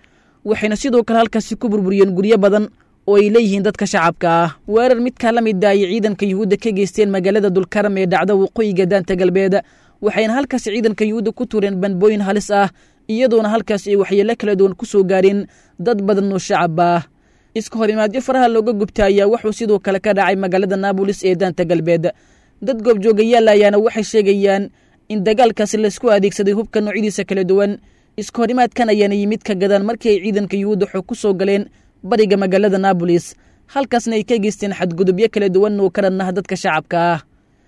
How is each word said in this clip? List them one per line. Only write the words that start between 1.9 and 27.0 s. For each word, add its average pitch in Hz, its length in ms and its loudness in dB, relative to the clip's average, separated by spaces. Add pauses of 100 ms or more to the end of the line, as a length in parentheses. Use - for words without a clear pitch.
guryo 202 240 2
badan, 202 300 2 (400)
oo 202 80 4
ay 208 140 4
leeyihiin 208 320 0
dadka 196 240 -2
shacabka 170 440 -2
ah. 170 260 0 (120)
Weerar 233 320 2
midkaa 247 320 -2
la 233 80 0
mid 214 240 0
ah 208 60 4
ay 202 160 2
ciidanka 208 400 -2
Yuhuudda 196 300 0
ka 226 140 -4
geysteen 202 400 0
magaalada 196 400 0
Dulkaram 196 480 -2
ee 190 80 0
dhacda 180 280 0
waqooyiga 196 520 0
Daanta 190 300 0
Galbeed, 185 380 2 (480)
waxayna 214 320 0
halkaas 269 300 -2
ciidanka 214 400 -2
Yuhuudda 214 280 -2
ku 247 140 -6
tuureen 202 340 -2
banbooyin 202 420 0
halis 202 280 -4
ah, 202 200 2 (380)
iyadoona 220 400 0
halkaas 214 380 -4
ay 202 100 0
waxyeello 202 400 2
kala 208 200 -2
duwan 190 180 2
ku - 120 -12
soo 196 180 2
gaareen 190 420 2 (320)
dad 202 240 -2
badan 196 300 0
oo 190 60 -2
shacab 170 420 -2
ah. 175 220 2 (520)
Iska 220 240 -8
horimaadyo 214 440 0
faraha 254 260 2
looga 226 240 0
gubtay 208 380 -2
ayaa 202 160 4
wuxuu 220 260 0
sidoo 208 260 0
kale 190 200 -2
ka 214 160 -2
dhacay 190 220 2
magaalada 190 400 -2
Nablus 196 480 -2
ee 185 100 2
Daanta 180 300 -2
Galbeed. 170 480 0 (500)
Dad 226 200 -4
goobjoogayaal 226 680 4
ayaana 208 300 6
waxay 220 260 0
sheegayaan 196 640 2 (400)
in 208 140 -4
dagaalkaasi 220 580 2
la 214 60 2
isku 226 260 -2
adeegsaday 202 400 0
hubka 214 260 -4
noocyadiisa 208 440 -4